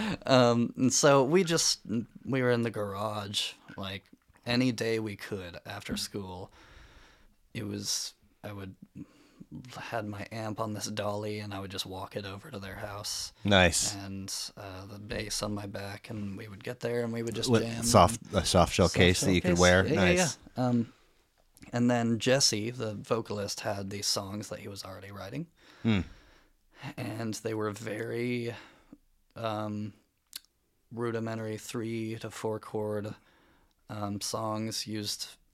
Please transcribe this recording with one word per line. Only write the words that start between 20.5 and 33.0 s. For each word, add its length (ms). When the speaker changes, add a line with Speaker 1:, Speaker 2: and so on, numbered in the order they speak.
Speaker 1:
yeah. 80
Um, 280
and 180
then 300
Jesse, 520
the 240
vocalist, 640
had 280
these 160
songs 440
that 100
he 80
was 160
already 280
writing. 360
Speaker 2:
Hmm. 200
Speaker 1:
And 380
they 180
were 180
very, 840
um, 580
rudimentary 680
three 640
to 80
four 300
chord, 540